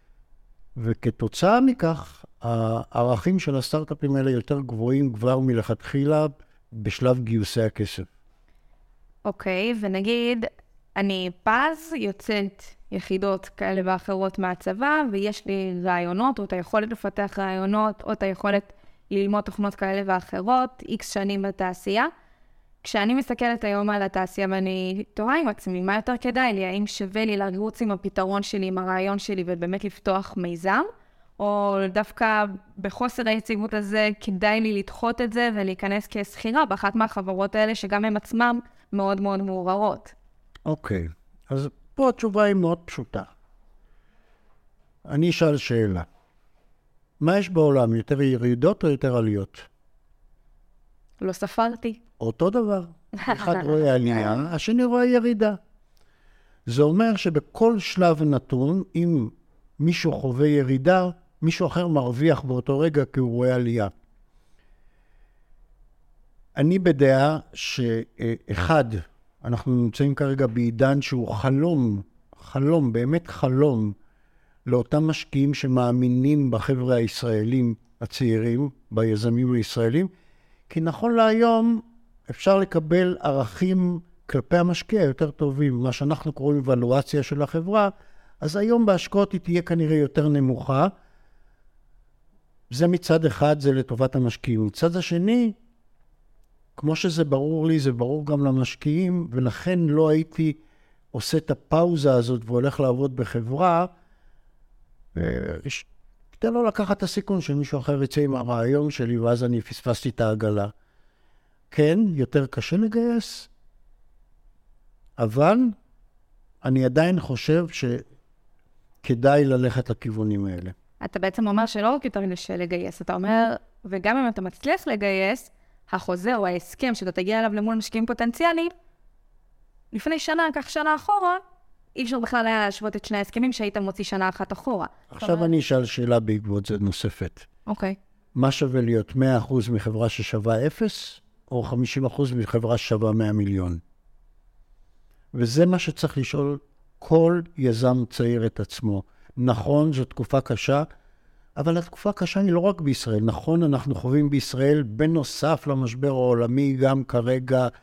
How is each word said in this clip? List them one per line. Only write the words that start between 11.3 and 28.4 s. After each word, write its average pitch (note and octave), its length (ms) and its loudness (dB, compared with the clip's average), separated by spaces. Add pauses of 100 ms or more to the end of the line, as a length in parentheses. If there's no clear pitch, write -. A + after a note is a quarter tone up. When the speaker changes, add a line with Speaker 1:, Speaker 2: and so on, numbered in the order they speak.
Speaker 2:
פז, D#4 520 0
יוצאת G3+ 680 -4 (280)
יחידות F#3+ 580 -4
כאלה F#3+ 360 -4
ואחרות F#3+ 540 -4
מהצבא, G3 640 -2 (100)
ויש G3+ 340 -4
לי F#3+ 380 -4
רעיונות, F3+ 560 0
או G#3 40 -6
את F#3+ 100 -6
היכולת G#3+ 380 -2
לפתח G3+ 480 -6
רעיונות, G3 640 -2
או - 80 -6
את G#3 120 -4
היכולת G3+ 500 -2 (380)
ללמוד G3+ 320 0
תוכנות G3+ 320 -4
כאלה G3 300 -2
ואחרות, G3 840 -2
איקס - 260 -8
שנים G3 280 -2
בתעשייה. G3 640 -2 (800)
כשאני G#3+ 300 0
מסתכלת A#3 500 -2
היום G3+ 260 0
על G#3 120 -2
התעשייה F#3+ 500 -2
ואני F#3+ 520 -4 (100)
תוהה B3+ 260 0
עם D4+ 80 -2
עצמי, F#3 340 -6
מה G3 140 -2
יותר A3 260 -4
כדאי B3 320 0
לי? F#3+ 120 -2
האם G3+ 220 -4
שווה G3+ 380 -4
לי G#3 120 0
לרוץ G3 440 -4
עם A3 100 0
הפתרון G3 520 -2